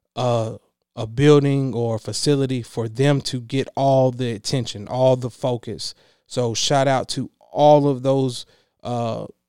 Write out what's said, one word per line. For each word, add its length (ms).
uh, 420
a 120
building 680
or 220
a 40
facility 640
for 260
them 320
to 200
get 360
all 340
the 220
attention, 560
all 280
the 140
focus. 640
So 280
shout 340
out 220
to 200
all 360
of 140
those, 440
uh, 440